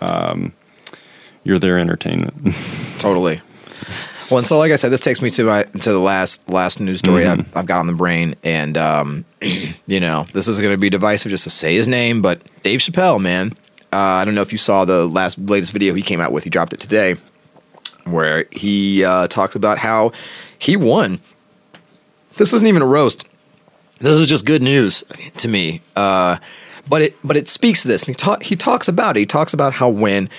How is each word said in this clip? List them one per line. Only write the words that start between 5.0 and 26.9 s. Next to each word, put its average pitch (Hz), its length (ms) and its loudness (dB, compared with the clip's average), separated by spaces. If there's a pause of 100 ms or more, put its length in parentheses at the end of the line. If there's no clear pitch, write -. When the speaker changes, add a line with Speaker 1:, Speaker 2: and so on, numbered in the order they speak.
Speaker 2:
takes 127 220 0
me 120 80 0
to 120 140 2
my, 104 180 2
to 104 300 -2
the 95 80 2
last, 92 500 0
last 92 300 0
news 95 180 -4
story 90 260 2
Speaker 1:
Mm-hmm. 85 180 0
Speaker 2:
I've, - 160 -8
I've 90 80 -4
got 90 120 0
on 85 80 0
the 87 60 -2
brain. 85 500 0
And, 78 340 -2
um, 76 560 -2
<clears throat> - 540 -8
you 95 140 -2
know, 80 320 -2
this 98 160 -2
is 104 120 0
gonna 101 180 0
be 98 120 2
divisive 101 400 0
just 95 140 -2
to - 60 -4
say 80 260 0
his 113 100 2
name, 120 360 0
but 90 180 0 (220)
Dave 117 180 0
Chappelle, 170 400 2
man. 92 320 -2 (400)
Uh, 95 40 0
I 95 280 2
don't 104 100 -2
know 104 80 0
if 95 80 -6
you 107 80 -6
saw 98 260 2
the 90 220 2
last, 90 320 -2
latest 98 340 -2
video 98 220 0
he 98 80 -2
came 85 180 -4
out 69 120 -2
with. 76 100 -4
He 85 80 -10
dropped 85 220 -2
it - 80 -12
today, 104 340 0 (920)
where 80 460 -2
he, 98 540 0
uh, 90 240 2
talks 95 260 -2
about 104 240 0
how 113 320 0 (480)
he 160 180 0
won. 123 440 2 (1160)
This - 160 4
isn't 220 120 4
even 185 160 6
a 131 40 4
roast. 135 420 2 (720)
This 151 160 4
is 160 100 4
just 131 200 2
good 147 160 2
news 127 420 2 (320)
to 117 120 -2
me. 87 340 -2 (120)
Uh, 92 440 2 (500)
but 156 140 2